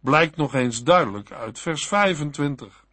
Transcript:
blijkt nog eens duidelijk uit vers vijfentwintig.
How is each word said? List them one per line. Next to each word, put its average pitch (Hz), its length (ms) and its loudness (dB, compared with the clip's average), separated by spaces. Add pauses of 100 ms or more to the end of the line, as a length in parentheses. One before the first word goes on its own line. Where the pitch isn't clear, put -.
blijkt 151 360 2
nog 143 180 -2
eens 120 280 0
duidelijk 123 500 2
uit 113 260 -12
vers 156 280 -6
vijfentwintig. 147 1080 -2